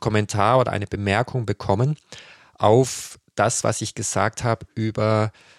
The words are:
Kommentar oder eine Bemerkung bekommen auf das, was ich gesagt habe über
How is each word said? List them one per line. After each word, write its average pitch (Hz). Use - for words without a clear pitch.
Kommentar 107
oder 110
eine 101
Bemerkung 104
bekommen 107
auf -
das, 104
was 113
ich 113
gesagt 101
habe 117
über 110